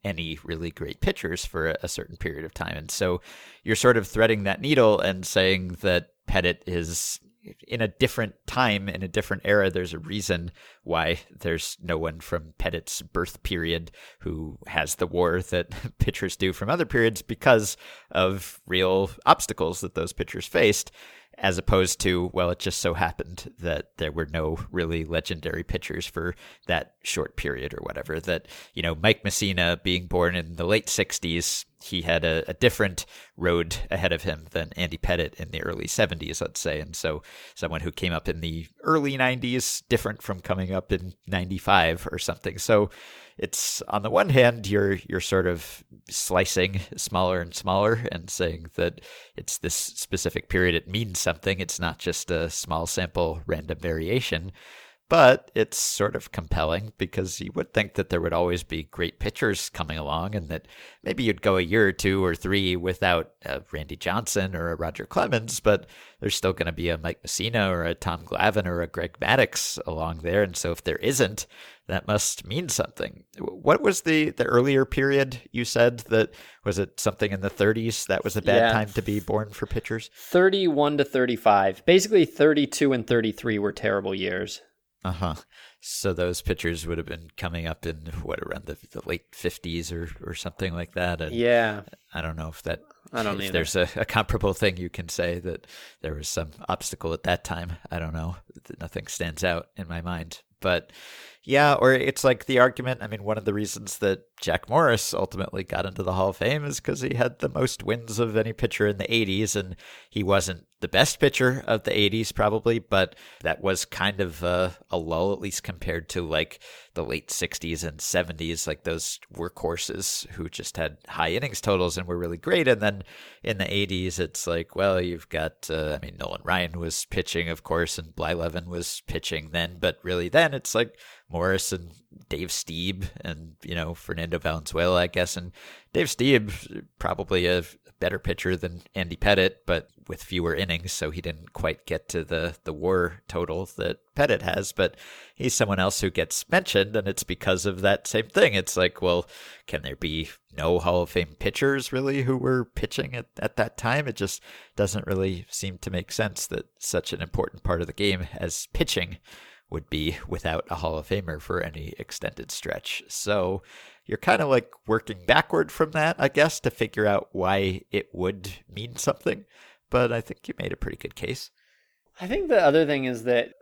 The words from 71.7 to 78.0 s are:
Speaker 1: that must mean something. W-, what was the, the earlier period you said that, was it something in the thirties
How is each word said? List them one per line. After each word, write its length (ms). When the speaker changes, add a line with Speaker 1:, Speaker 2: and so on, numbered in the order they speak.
Speaker 1:
that 200
must 380
mean 240
something. 540
W-, 240
what 220
was 200
the, 280
the 140
earlier 420
period 640
you 160
said 320
that, 220
was 140
it 200
something 340
in 100
the 80
thirties 560